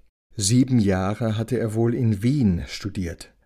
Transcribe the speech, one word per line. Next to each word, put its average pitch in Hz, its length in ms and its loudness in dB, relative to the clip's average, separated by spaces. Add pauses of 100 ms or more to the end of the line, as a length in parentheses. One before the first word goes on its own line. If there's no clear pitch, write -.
(340)
Sieben 123 440 2
Jahre 101 580 0
hatte 113 220 -4
er 110 160 -2
wohl 117 200 2
in 110 280 0
Wien 113 460 2
studiert. - 680 -10 (100)